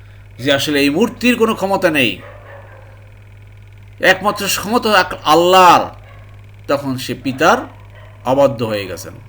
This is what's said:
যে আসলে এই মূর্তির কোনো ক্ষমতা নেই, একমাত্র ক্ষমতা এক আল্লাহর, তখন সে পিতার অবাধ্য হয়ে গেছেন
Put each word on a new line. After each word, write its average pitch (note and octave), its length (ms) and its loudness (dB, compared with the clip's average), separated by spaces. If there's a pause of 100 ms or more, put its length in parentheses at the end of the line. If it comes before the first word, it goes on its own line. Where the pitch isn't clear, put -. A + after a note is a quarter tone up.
(380)
যে C#3 160 -2
আসলে C#3+ 260 -2
এই C#3+ 100 2
মূর্তির A#3 460 -2
কোনো A3 200 0
ক্ষমতা G3 360 -2
নেই, A#2+ 300 -2 (1800)
একমাত্র F#3+ 480 0
ক্ষমতা G#3+ 520 0
এক - 140 -2 (100)
আল্লাহর, E3 640 6 (840)
তখন C#3 300 -4
সে B2+ 160 -8
পিতার D3 440 0 (680)
অবাধ্য B2+ 400 0
হয়ে G#2 220 -6
গেছেন E2+ 260 -14 (160)